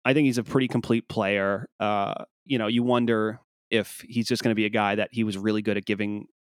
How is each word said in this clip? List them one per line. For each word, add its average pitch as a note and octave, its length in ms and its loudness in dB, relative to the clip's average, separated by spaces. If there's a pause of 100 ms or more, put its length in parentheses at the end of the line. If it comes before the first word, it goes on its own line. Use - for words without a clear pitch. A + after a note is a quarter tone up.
I C3 80 4
think D3 140 4
he's B2 100 2
a A2+ 60 -2
pretty C3 240 0
complete A#2 420 -2
player. G2+ 580 -2 (120)
Uh, G2+ 440 -2 (220)
you C3 140 -2
know, G#2+ 80 -2
you A#2+ 160 2
wonder A#2 560 2 (320)
if A2 360 0
he's A#2 200 -2
just A#2+ 160 0
gonna A2+ 100 4
be G#2+ 120 2
a G#2 40 0
guy G#2 240 2
that G#2 180 -2
he A2+ 120 -2
was G2+ 160 -2
really G#2+ 240 0
good G#2 140 0
at G2+ 80 -6
giving, G#2 420 -4 (280)